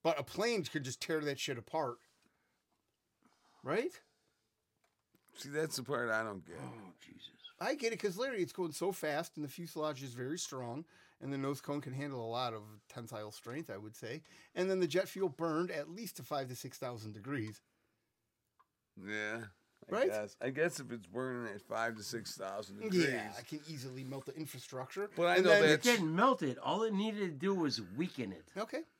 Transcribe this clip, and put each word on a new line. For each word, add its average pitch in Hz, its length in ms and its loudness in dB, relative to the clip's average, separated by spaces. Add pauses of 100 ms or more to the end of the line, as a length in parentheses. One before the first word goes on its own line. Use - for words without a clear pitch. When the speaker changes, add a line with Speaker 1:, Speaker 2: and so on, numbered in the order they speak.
Speaker 1:
But 156 160 4
a - 20 -4
plane 214 400 0
could 143 220 -4
just 127 160 -6
tear 160 220 0
that 139 180 -2
shit 131 180 -2
apart. 123 380 -2 (1700)
Right? 196 300 0 (1500)
Speaker 2:
See, 143 100 -10
that's 151 280 0
the 135 60 -2
part 120 280 0
I 110 120 4
don't 101 240 -6
get. 85 160 -12
Speaker 3:
Oh, 101 300 -12 (120)
Jesus. - 260 -18 (300)
Speaker 1:
I 233 140 0
get 233 180 0
it, 208 60 -4
'cause 190 200 0
Larry, 247 240 0
it's 156 100 0
going 170 200 -2
so 185 200 0
fast, 156 440 -2
and 151 80 -4
the 139 40 -6
fuselage 151 540 -4
is 131 120 -8
very 131 240 -4
strong, 131 460 -6 (360)
and 135 120 -4
the 139 60 -2
nose 139 220 0
cone 147 200 -2
can 127 140 -8
handle 135 300 -4
a 113 60 -2
lot 120 220 0
of 107 100 -8 (260)
tensile 107 440 -8
strength, 139 380 -8
I 98 80 -6
would 107 180 -12
say. 127 260 -8 (320)
And 185 160 2
then 185 100 4
the 175 60 6
jet 180 220 2
fuel 190 220 0
burned 165 400 2
at 156 180 -4
least 190 300 -8
to - 40 -12
five 135 280 -2
to 127 60 -6
six - 220 -10
thousand 110 360 -6
degrees. 107 480 -4 (1400)
Speaker 2:
Yeah. 107 420 -4 (440)
I 175 40 -2
Speaker 1:
Right? 269 160 4
Speaker 2:
guess. - 300 -2
I 131 100 0
guess 147 300 2
if 120 120 -10
it's 107 140 -8
burning 123 460 -4
at 101 100 -8
five 113 340 0
to 107 60 -10
six 113 340 -6
thousand 101 440 -6
degrees. 185 280 4
Speaker 1:
Yeah, 107 280 -2
I 120 60 -8
can 151 260 -8
easily 131 360 -8
melt 131 220 -6
the 135 100 -8
infrastructure. 143 800 -6
Speaker 2:
But 170 100 6
I 175 100 8
Speaker 1:
And 190 80 8
Speaker 2:
know 175 60 10
Speaker 1:
then 151 120 12
Speaker 2:
that 156 100 10
Speaker 3:
It 151 100 6
didn't 196 320 6
melt 240 280 6
it. 127 160 0
All 165 260 2
it 220 100 2
needed 208 260 0
to 185 100 0
do 165 240 2
was 139 260 2 (160)
weaken 131 360 -2
it. - 240 -12
Speaker 1:
Okay. 247 260 -4 (180)